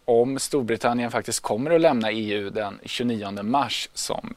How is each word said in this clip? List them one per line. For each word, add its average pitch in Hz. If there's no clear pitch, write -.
om 123
Storbritannien 120
faktiskt 117
kommer 127
att 165
lämna 120
E 107
U 101
den 101
tjugonionde 104
mars 123
som -